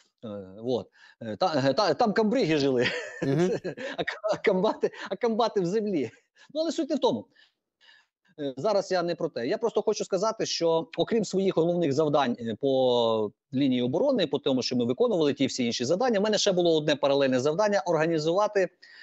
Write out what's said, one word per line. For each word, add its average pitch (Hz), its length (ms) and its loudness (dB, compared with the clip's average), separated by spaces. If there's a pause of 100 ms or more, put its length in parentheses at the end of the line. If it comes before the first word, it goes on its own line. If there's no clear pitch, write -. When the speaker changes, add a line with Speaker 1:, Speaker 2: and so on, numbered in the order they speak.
(240)
Speaker 1:
Е, 113 40 -12 (340)
вот. 117 260 -2 (340)
Е, 110 140 -8
та, 156 300 0
е, 135 80 2
та, 175 200 2
там 220 180 2
камбриги 208 440 2
жили. 131 300 2 (360)
Speaker 2:
Мгм. 151 280 0
Speaker 1:
<laughs> 208 460 -8
А - 80 -4
к-, - 160 -10 (140)
а - 20 -4 (140)
комбати, 196 400 0 (200)
а 196 60 -8
комбати 226 440 0
в 175 60 0
землі. 185 440 -2 (440)
Ну, 302 60 -2
але 320 120 -2
суть 311 180 -4
не 311 60 0
в - 20 -2
тому. 139 280 0 (1120)
Е, 139 160 -6
зараз 190 360 -2
я 180 100 2
не 170 120 -2
про 165 140 -4
те. 120 180 -6
Я 196 120 -2
просто 220 240 -2
хочу 208 220 -2
сказати, 202 420 -2
що 165 500 0
окрім 202 280 0
своїх 190 320 -2
головних 170 360 2
завдань, 143 480 2
е, 113 200 -6
по 120 680 2 (240)
лінії 127 280 2
оборони, 190 440 0
по 139 120 -2
тому, 131 240 0
що 135 140 -4
ми 123 80 0
виконували 151 500 2
ті 135 120 0
всі 120 200 -2
інші 117 180 -2
завдання, 196 360 2
в - 20 0
мене 214 160 2
ще 202 140 2
було 175 240 4
одне 151 200 0
паралельне 139 440 2
завдання: 190 460 0
організувати 170 840 0 (340)